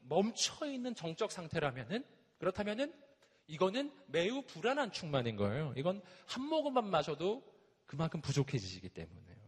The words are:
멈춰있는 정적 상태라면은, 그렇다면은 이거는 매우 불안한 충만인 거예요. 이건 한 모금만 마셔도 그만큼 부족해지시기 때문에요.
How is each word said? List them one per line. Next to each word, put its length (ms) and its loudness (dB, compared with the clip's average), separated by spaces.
멈춰있는 880 0
정적 380 -2
상태라면은, 720 -2
그렇다면은 560 0
이거는 440 2
매우 360 0
불안한 480 0
충만인 440 0
거예요. 400 0
이건 280 0
한 160 -4
모금만 440 2
마셔도 560 0
그만큼 360 -2
부족해지시기 680 0
때문에요. 460 -14